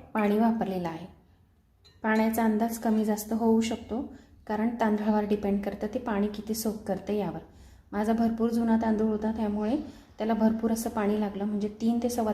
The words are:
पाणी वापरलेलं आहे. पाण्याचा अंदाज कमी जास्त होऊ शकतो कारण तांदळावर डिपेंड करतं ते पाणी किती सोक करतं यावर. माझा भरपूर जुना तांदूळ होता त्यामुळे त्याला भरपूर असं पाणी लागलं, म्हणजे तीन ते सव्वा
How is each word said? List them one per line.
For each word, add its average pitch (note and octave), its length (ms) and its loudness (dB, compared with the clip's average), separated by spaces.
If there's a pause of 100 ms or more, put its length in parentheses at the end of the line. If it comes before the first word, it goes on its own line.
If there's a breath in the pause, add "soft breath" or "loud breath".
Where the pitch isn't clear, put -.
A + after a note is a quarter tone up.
(140)
पाणी G#3 240 2
वापरलेलं G#3+ 500 0
आहे. E3 180 -8 (960)
पाण्याचा A3 420 2
अंदाज A3 340 0
कमी A3 260 2
जास्त G#3+ 280 -2
होऊ A3+ 300 4
शकतो A3+ 400 -4 (440 loud breath)
कारण A3 340 -2
तांदळावर G#3+ 440 2
डिपेंड G3+ 400 0
करतं G#3 300 -4
ते B3+ 60 -4
पाणी G#3 280 0
किती G#3 260 -6
सोक G#3+ 280 -4
करतं G3 300 -4
यावर. E3+ 280 -2 (520 soft breath)
माझा G#3+ 200 0
भरपूर A3+ 380 2
जुना A#3 320 2
तांदूळ A3 260 2
होता G#3+ 240 0
त्यामुळे G#3+ 440 -2 (420 loud breath)
त्याला A3 160 0
भरपूर A3 380 2
असं A3+ 180 -2
पाणी G#3 300 0
लागलं, G3 240 -2
म्हणजे G#3 240 -2 (120)
तीन A#3 180 2
ते A#3+ 120 0
सव्वा A3 240 0